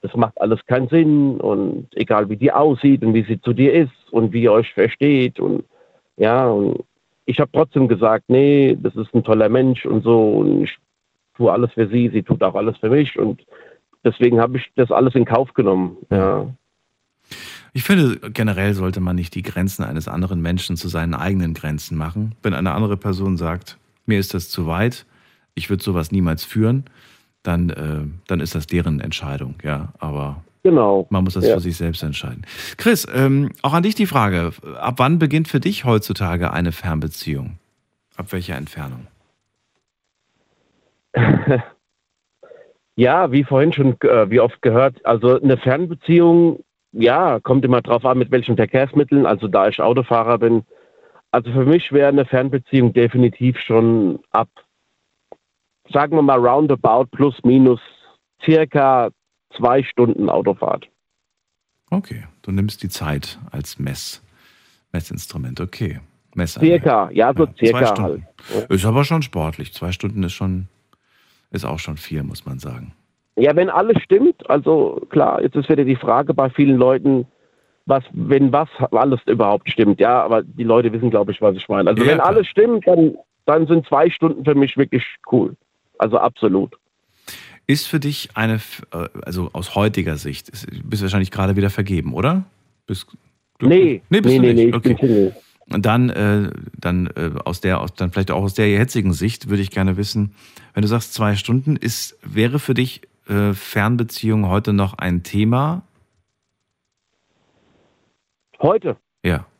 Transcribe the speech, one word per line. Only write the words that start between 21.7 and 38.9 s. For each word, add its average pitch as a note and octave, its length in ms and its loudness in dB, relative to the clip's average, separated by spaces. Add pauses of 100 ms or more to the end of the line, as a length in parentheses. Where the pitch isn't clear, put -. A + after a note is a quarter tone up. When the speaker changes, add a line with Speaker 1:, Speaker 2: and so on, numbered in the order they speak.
Speaker 2:
machen. G#2 440 -8
Wenn G#2 120 -2
eine F#2 180 -4
andere G#2 240 -2
Person F#2+ 400 -4
sagt, E2+ 420 -8 (280)
"Mir G#2 140 0
ist F#2+ 120 -6
das F2 160 -8
zu E2+ 200 -6
weit, G#2 380 -4 (500)
ich E2 140 -10
würd G2 120 -4
sowas F2 300 -4
niemals E2+ 320 -2
führen", A#2 400 -2 (580)
dann, F2 280 -2
äh, D2+ 320 -8 (260)
dann F#2 120 -2
ist E2+ 140 -6
das D#2 140 -6
deren E2 320 -2
Entscheidung, C#2 640 -10
ja. D2 340 -8
Aber C#2+ 460 -10 (180)
Speaker 1:
Genau. G#2+ 480 2
Speaker 2:
man F#2 140 0
muss F#2 100 -4
das F#2 140 0
Speaker 1:
Ja. A2+ 60 6
Speaker 2:
für F2+ 60 -2
sich F2 160 -6
selbst E2+ 280 -6
entscheiden. C#2+ 420 -10 (300)
Chris, A3 360 0
ähm, C3+ 380 2 (120)
auch D3 100 -2
an E3+ 100 2
dich G#3+ 140 -2
die G#3 100 0
Frage: F#2+ 460 0 (260)
Ab B2 200 -4
wann D3 200 2
beginnt D#3 300 0
für C#3+ 120 0
dich G3+ 240 -4
heutzutage F#2 680 -2
eine E2+ 180 -2
Fernbeziehung? D#2+ 880 -8 (580)
Ab - 140 -14
welcher F2+ 260 -8
Entfernung? C2+ 520 -14 (2000)